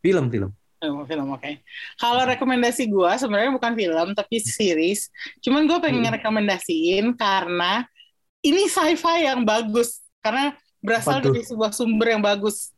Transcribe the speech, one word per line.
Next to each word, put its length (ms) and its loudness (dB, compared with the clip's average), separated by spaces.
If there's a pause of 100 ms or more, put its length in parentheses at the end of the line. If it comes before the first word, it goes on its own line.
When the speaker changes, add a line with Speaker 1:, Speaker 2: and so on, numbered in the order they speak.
Speaker 1:
Film, 280 2
film. 220 -2 (300)
Speaker 2:
Oh, 240 -6
film, 260 -6
oke. 200 -10 (460)
Kalau 280 2
rekomendasi 640 0
gua 280 2
sebenarnya 340 0
bukan 220 -2
film, 400 0
tapi 260 -4
series. 680 0 (320)
Cuman 240 2
gua 160 2
pengen 240 0
Speaker 1:
Hmm. 80 0
Speaker 2:
ngerekomendasiin 1000 0
karena 720 0 (560)
ini 260 4
sci-fi 580 2
yang 180 0
bagus. 580 0 (200)
Karena 320 0 (260)
berasal 400 0
Speaker 1:
Apa 40 -2
tuh? 100 4
Speaker 2:
dari 100 0
sebuah 300 -4
sumber 380 0
yang 120 2
bagus. 560 -2